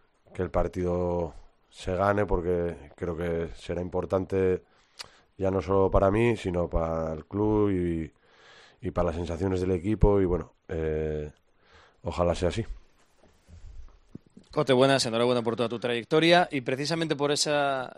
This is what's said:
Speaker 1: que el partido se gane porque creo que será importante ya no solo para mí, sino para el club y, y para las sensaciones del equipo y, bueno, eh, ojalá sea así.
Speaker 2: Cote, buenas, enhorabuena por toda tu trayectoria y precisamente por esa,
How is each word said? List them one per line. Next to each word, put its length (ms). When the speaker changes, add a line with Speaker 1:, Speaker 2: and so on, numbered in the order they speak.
Speaker 1:
que 80
el 80
partido 840
se 240
gane 320
porque 680
creo 200
que 380
será 260
importante 840
ya 140
no 100
solo 300
para 220
mí, 240
sino 340
para 420
el 140
club 440
y, 420
y 60
para 140
las 100
sensaciones 440
del 120
equipo 480
y, 60
bueno, 260
eh, 640
ojalá 320
sea 140
así. 140
Speaker 2:
Cote, 200
buenas, 320
enhorabuena 380
por 140
toda 120
tu 120
trayectoria 680
y 120
precisamente 560
por 160
esa, 640